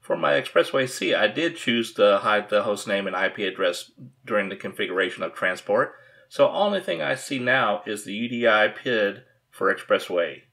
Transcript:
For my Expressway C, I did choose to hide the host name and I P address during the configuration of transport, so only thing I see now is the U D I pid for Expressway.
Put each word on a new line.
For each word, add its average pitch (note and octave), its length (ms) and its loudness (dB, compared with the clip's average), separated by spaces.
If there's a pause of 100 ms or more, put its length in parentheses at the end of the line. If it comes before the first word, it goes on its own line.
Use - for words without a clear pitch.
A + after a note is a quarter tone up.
For - 160 -2
my E2 160 2
Expressway - 560 2
C, E3 260 -2
I G#2+ 140 2
did D#3+ 280 -2
choose A#2 380 -2
to G2+ 280 6
hide G#2 280 0
the G#2 140 2
host G#2 240 -4
name G2 180 -2
and F#2 80 -6
I F#2+ 140 0
P G2+ 160 -6
address F#2 480 -2 (340)
during G2+ 220 0
the G2 80 -8
configuration F#2 680 -4
of E2 120 -6
transport, G2+ 580 0 (360)
so C#3 200 4
only G3 320 0
thing E3 200 -6
I C#3 140 0
see C3+ 240 -6
now B2 480 2
is G#2 180 -6
the G2 100 -8
U A#2 140 -4
D A#2+ 200 2
I G#2+ 180 6
pid G#2+ 560 -2 (280)
for - 220 0
Expressway. F2 680 -2 (100)